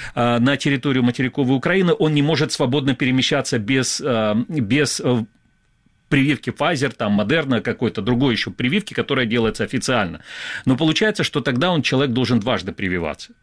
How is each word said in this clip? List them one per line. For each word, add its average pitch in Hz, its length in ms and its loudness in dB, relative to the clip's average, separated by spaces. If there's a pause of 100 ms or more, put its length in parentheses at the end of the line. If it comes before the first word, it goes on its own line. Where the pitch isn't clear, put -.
(140)
э, 120 240 2
на 135 180 4
территорию 135 480 0
материковой 127 520 0
Украины, 175 420 2
он 156 160 2
не 147 80 4
может 151 300 0
свободно 135 420 0
перемещаться 131 640 0
без, 123 420 0
э, 110 340 0 (140)
без, 139 560 0
э, 123 200 2 (840)
прививки 135 420 0
Pfizer, 143 460 -2
там, 104 240 0
Moderna, 131 400 0
какой-то 110 420 -2
другой 123 320 2
ещё 101 160 -4
прививки, 127 440 -4
которая 127 320 -2
делается 110 380 0
официально. 110 540 -2 (480)
Но 131 100 4
получается, 160 480 2
что - 160 -4
тогда 135 300 0
он, 160 120 0
человек 131 320 2
должен 123 260 2
дважды 98 320 -2
прививаться. 87 560 -4 (140)